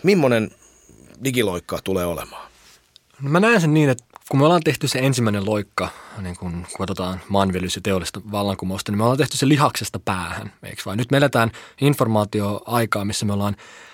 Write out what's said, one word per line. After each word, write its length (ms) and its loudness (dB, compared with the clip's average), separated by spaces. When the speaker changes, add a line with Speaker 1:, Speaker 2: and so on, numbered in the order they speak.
Speaker 1:
Millainen 480 4
digiloikka 600 -2
tulee 220 -2
olemaan? 420 -8
Speaker 2:
No 80 -4
mä 100 4
näen 220 4
sen 120 2
niin, 160 4
että 140 -2
kun 100 2
me 60 6
ollaan 180 4
tehty 240 -2
se 120 -2
ensimmäinen 460 0
loikka, 440 -4
niin 160 -8
kun, 140 -8
kun 260 -10
katsotaan 520 -4
maanviljelys- 460 0
ja 60 -10
teollista 400 -2
vallankumousta, 600 -4
niin 60 -2
me 60 2
ollaan 140 4
tehty 200 0
se 100 2
lihaksesta 520 2
päähän, 520 -6
eikö 220 -12
vain? 120 -4
Nyt 140 -2
me 60 4
eletään 340 4
informaatioaikaa, 1200 0
missä 200 -4
me 80 0
ollaan 220 0